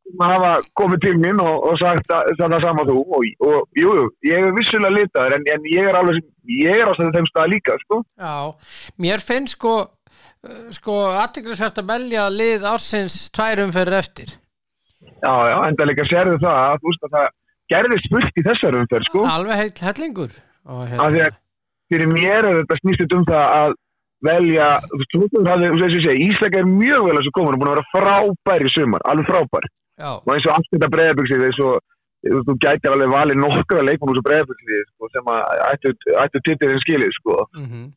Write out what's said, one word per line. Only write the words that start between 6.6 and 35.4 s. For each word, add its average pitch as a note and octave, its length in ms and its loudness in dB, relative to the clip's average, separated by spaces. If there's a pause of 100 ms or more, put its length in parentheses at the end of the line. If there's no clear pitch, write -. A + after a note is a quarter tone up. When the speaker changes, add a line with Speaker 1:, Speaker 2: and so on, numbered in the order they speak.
Speaker 1:
er A3 80 2
á F#3+ 60 2
þeim E3 340 0
stað D#3+ 200 0
líka, F3 300 -2
sko. A3 220 -4 (100)
Speaker 2:
Já, E3+ 240 -10 (600)
mér F#3+ 260 -4
finnst, B3+ 360 -6
sko, A3+ 180 0 (640)
eh, A#3 320 -20
sko, G#3 260 -6 (180)
athyglisvert A3 600 -6
að G3 120 -8
velja A3+ 400 -4
lið G#3+ 360 -2
ársins G#3 540 -4 (120)
tvær G#3+ 340 -2
umferðir F3+ 340 0
eftir. - 360 -10 (840)
Speaker 1:
Já, C3+ 160 -2 (120)
já, A#2 160 2
enda D#3 240 0
líka D3 200 0
sérðu F3 340 2
það D#3 200 2
að, C#3 180 2
þú D#3 120 -6
veist, E3 160 -4
að C#3+ 120 -4
það C#3+ 120 2 (420)
gerðist G#3 400 0
fullt A3 260 0
í E3+ 60 -2
þessari F3 340 0
umferð, A#2 300 -2
sko. G3+ 180 0
Speaker 2:
Alveg F#3+ 320 -2
heill G#3+ 240 -4
hellingur. G3+ 520 -8 (300)
Og B2+ 200 -12
hérna B2 240 -2
Speaker 1:
Af D3+ 80 2
því E3 80 2
að D#3 160 -2 (520)
fyrir D#3+ 180 0
mér F#3+ 360 2
er F#3 140 2
þetta D#3+ 180 -2
snýst F#3 240 0
þetta F3 160 0
um F3+ 80 4
það D#3 240 2
að D3+ 240 2 (500)
velja, D#3+ 440 2 (120)
þú - 200 -8
veist, - 160 -8 (180)
þú A3 80 2
hafði, F3+ 240 4
þú E3+ 80 2
veist, E3 100 2
eins F3 120 2
og - 20 0
ég E3 80 0
segi, C#3+ 220 2
Ísak G3 300 0
er F#3 120 2
mjög A#3 340 2
vel F3 120 2
að C#3+ 60 2
þessu C#3 120 -4
komin D3+ 240 0
og C3 60 -2
búin C#3+ 80 0
að C#3+ 40 0
vera D3 140 -2
frábær G3 760 0
í C3+ 80 0
sumar, B2+ 340 0
alveg D3+ 220 0
frábær. F3 400 0 (320)
Speaker 2:
Já. D3+ 140 -10
Speaker 1:
Og A2+ 180 -6
eins D3 160 0
og D3+ 80 2
allt E3 160 0
þetta D#3 200 0
Breiðabliksliðið, C#3 560 2
eins B2+ 140 -2
og, C3 200 2 (440)
þú - 120 0
veist, B2 100 -2
þú C#3 120 0
gætir D3 340 2
alveg C3+ 180 2
valið C#3 300 2
nokkra C#3+ 420 0
leikmenn C#3 300 0
úr B2 40 0
þessu B2+ 120 -2
Breiðabliksliðið, B2+ 580 -2
sko, - 240 -16
sem B2 220 -4
að - 100 0 (180)